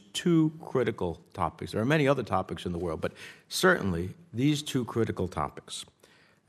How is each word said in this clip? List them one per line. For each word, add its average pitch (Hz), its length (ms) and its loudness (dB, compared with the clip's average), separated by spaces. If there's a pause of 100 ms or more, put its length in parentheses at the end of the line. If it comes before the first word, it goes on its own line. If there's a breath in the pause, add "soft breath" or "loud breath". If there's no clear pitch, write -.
(120)
two 160 400 4 (100)
critical 113 600 -2 (120)
topics. 85 380 -4
There 101 100 0
are 113 40 2
many 147 200 4
other 131 180 4
topics 92 420 -2
in 90 80 -2
the 85 40 -4
world, 82 220 -4
but 87 140 -4 (340 loud breath)
certainly 95 680 2 (200)
these 143 280 2
two 131 220 -2
critical 101 460 -2
topics. - 560 -6 (640 soft breath)